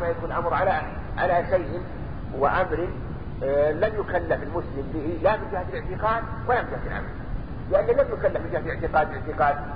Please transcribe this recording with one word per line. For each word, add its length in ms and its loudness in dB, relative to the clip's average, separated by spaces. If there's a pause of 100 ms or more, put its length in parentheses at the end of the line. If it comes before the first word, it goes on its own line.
ما 80 0
يكون 220 -2
الأمر 240 0
على، 280 2 (360)
على 320 4
شيء 320 0 (560)
وأمر، 500 2 (540)
آه، 300 4
لم 280 2
يكلف 420 0
المسلم 520 -4
به 280 -2
لا 140 6
من 160 -4
جهة 200 -2
الاعتقاد 500 0 (260)
ولا 140 4
من 80 -6
جهة 160 -4
العمل، 220 -6 (600)
لأن 160 4
لم 260 4
يكلف 240 0
من 160 -4
جهة 60 0
الاعتقاد، 520 0
الاعتقاد 460 0 (200)